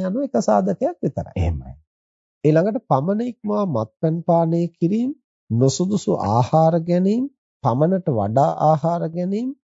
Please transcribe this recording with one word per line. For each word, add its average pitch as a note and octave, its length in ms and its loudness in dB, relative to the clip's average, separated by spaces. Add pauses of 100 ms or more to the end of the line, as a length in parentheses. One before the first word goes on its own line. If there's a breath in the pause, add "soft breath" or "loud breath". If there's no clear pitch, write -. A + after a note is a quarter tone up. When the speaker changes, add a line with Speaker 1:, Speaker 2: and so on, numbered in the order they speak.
Speaker 1:
අනුව F#3+ 200 -4
එක C4 160 -4
සාධකයක් G#3 600 0
විතරයි. - 360 -6
Speaker 2:
එහෙමයි. D#2 380 -4 (720)
Speaker 1:
ඊළඟට E3+ 400 2
පමණ E3 380 0
ඉක්මවා G#3 440 -4
මත්පැන් D#3+ 560 -4
පානය E3+ 460 2
කිරීම, G#3+ 420 -2 (400)
නොසුදුසු E3+ 600 0 (120)
ආහාර C#3+ 560 2
ගැනීම, F#3 440 0 (400)
පමණට D#3+ 440 0
වඩා A#2 420 2 (120)
ආහාර E3 460 2
ගැනීම, F#3+ 400 -4 (220)